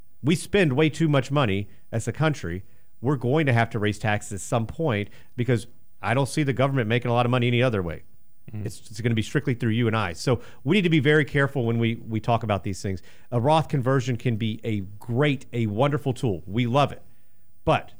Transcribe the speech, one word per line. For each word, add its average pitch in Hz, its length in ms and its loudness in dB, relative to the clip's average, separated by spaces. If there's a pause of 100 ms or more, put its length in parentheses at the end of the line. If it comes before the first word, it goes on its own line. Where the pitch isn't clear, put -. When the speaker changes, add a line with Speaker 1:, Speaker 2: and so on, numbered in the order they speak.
(240)
Speaker 1:
we 139 100 4
spend 175 400 2
way 151 160 4
too 160 180 0
much 143 220 2
money 104 400 2 (220)
as 113 160 -2
a 117 40 -2
country. 101 520 -2 (360)
We're 135 160 2
going 139 300 2
to 135 80 4
have 113 160 4
to 117 100 -4
raise 104 200 0
taxes 104 340 -2
at 98 80 -8
some 117 240 -2
point 107 440 -2 (260)
because 123 320 0 (340)
I 104 120 0
don't 135 140 2
see 156 160 -2
the 135 100 0
government 131 340 2
making 120 220 0
a 120 60 2
lot 120 100 4
of 120 60 2
money 123 160 2
any 120 160 4
other 113 180 2
way. 80 220 -6 (480)
Speaker 2:
Mm-hmm. 104 140 -8
Speaker 1:
It's, - 260 -10
it's 110 100 -8
gonna 117 140 2
be 110 80 2
strictly 139 320 0
through 117 160 0
you 117 160 4
and 110 80 2
I. 98 180 0
So 113 280 0 (220)
we 147 120 4
need 208 80 4
to 175 60 2
be 160 100 6
very 151 260 6
careful 139 400 0
when 117 140 2
we, 117 160 2
we 110 240 -4
talk 117 240 2
about 104 200 0
these 98 180 -6
things. 95 200 -4 (300)
A 120 80 0
Roth 151 300 4
conversion 131 460 0
can 117 200 -2
be 110 280 -2
a 107 180 -2 (180)
great, 135 520 0
a 120 140 0
wonderful 135 480 0
tool. 95 320 -2
We 110 220 0
love 135 240 2
it. - 100 -12 (640)
But 131 360 2